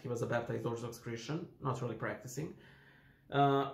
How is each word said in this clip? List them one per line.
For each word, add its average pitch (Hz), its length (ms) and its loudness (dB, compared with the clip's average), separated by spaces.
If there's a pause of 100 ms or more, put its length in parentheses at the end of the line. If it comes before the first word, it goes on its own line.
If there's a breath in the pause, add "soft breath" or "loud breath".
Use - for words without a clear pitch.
He 131 60 -6
was 117 140 0
a 113 40 0
baptized 117 380 0
Orthodox 117 340 -2
Christian, 143 480 -4 (160)
not 127 200 0
really 113 120 -2
practicing, 131 600 -6 (760 loud breath)
uh, 139 440 6